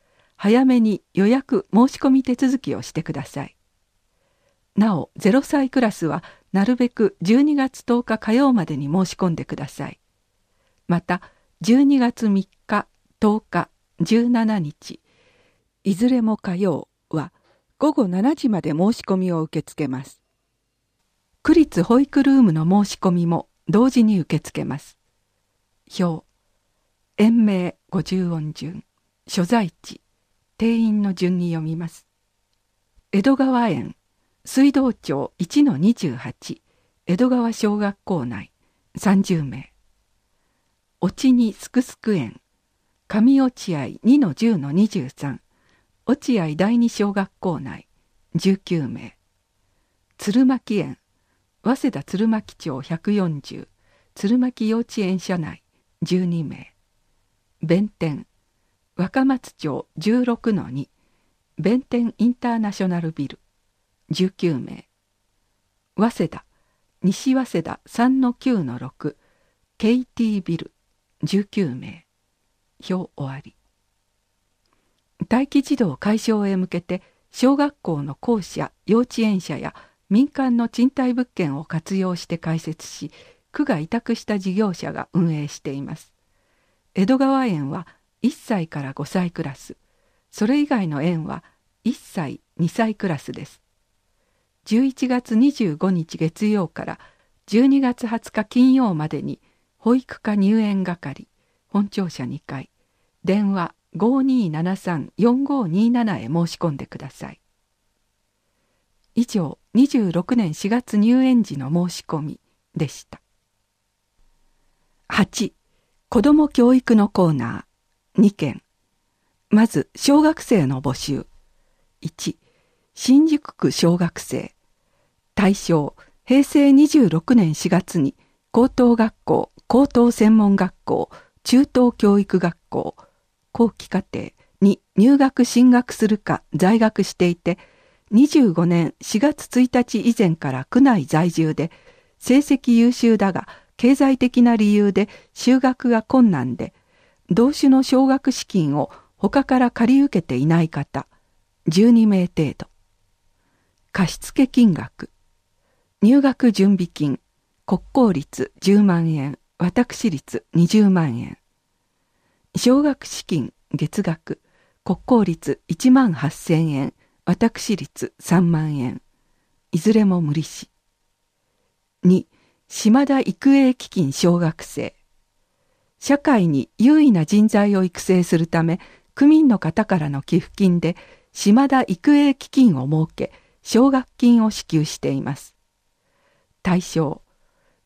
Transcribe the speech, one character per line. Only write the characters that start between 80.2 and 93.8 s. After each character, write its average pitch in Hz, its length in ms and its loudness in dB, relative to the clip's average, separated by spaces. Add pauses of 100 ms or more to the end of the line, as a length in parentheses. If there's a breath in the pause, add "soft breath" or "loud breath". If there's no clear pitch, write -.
間 254 300 -2
の 233 120 -2
賃 247 200 0
貸 254 240 -4
物 240 220 -4
件 143 220 -4
を 151 80 -12
活 175 320 -6
用 185 180 -2
し - 100 -14
て 165 120 -8
開 165 220 -6
設 - 280 -12
し、 - 240 -16 (400 soft breath)
区 294 140 -4
が 247 140 -2
委 160 80 -10
託 233 280 -6
し - 100 -18
た 208 140 -6
事 185 160 -6
業 208 180 -2
者 160 200 -12
が - 200 -12
運 165 220 -2
営 147 120 -8
し - 120 -16
て 151 140 -12
い 139 80 -12
ま 147 140 -12
す。 - 180 -20 (800)
江 190 100 0
戸 262 120 0
川 269 280 0
園 151 240 -4
は 175 180 -12 (340 soft breath)
一 262 120 -2
歳 185 340 -6
か 147 140 -12
ら 135 120 -12
五 147 120 -10
歳 180 260 -4
ク 165 120 -10
ラ 139 120 -10
ス、 - 200 -20 (560)
そ 214 160 -4
れ 285 120 0
以 294 60 0
外 233 220 -2
の 147 140 -6
園 165 240 -4
は 139 180 -12 (400)
一 226 140 -4
歳、 - 440 -10 (160)
二 170 120 -2
歳 220 260 -4
ク 208 120 -8
ラ 156 100 -4
ス - 140 -14
で - 140 -14
す。 - 160 -20 (1040)